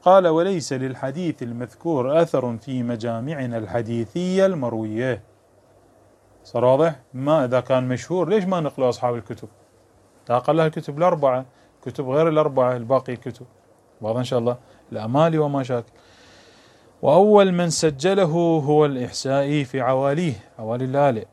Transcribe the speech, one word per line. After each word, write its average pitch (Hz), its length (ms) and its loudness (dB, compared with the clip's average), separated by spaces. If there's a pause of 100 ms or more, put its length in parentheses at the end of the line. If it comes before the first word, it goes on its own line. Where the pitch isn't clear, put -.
قال: 185 260 6
"وليس 165 460 0
للحديث 135 680 -6
المذكور 127 760 -2
أثر 123 360 0
في 127 260 -6
مجامعنا 120 760 -6
الحديثية 120 880 -2
المروية". 117 760 -2 (1200)
صار 120 220 -2
واضح؟ 143 340 2 (140)
ما 139 320 0
إذا 123 140 0
كان 127 280 0
مشهور، 156 420 -4
ليش 208 140 2
ما 180 160 -2
نقله 135 300 -2
أصحاب 120 260 -4
الكتب؟ 113 320 -12 (840)
لا 120 80 2
أقلها 160 280 2
الكتب 151 320 -6
الأربعة، 143 480 2 (400)
كتب 127 240 -6
غير 156 180 2
الأربعة، 139 480 2
الباقي 123 380 -2
الكتب. 123 320 -12 (560)
واضح 113 160 -4
إن 127 60 -2
شاء 123 160 -2
الله؟ 120 180 -2 (340)
الأمالي 139 460 0
وما 143 260 -2
شاكل. 123 280 -6 (1080)
وأول 196 500 6
من 175 180 0
سجله 160 640 0 (320)
هو 151 200 4
الإحسائي 139 800 -2
في 135 160 -6
عواليه، 139 520 0 (260)
عوالي 120 260 -6
اللالئ. 131 480 0